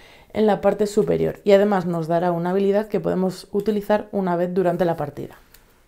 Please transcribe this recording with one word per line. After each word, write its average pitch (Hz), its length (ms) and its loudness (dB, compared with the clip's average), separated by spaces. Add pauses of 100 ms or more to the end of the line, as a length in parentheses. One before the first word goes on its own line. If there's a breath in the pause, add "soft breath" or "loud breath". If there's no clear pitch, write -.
(340 loud breath)
en 214 140 2
la 196 140 2
parte 202 260 2
superior. 165 560 0
Y 202 80 2
además 196 340 4
nos 170 220 -4
dará 170 240 0
una 170 200 -2
habilidad 196 360 0
que 196 120 -4
podemos 180 520 -2
utilizar 208 600 -2
una 185 240 -2
vez 180 180 -2
durante 175 320 0
la 165 120 0
partida. - 380 -10 (520 soft breath)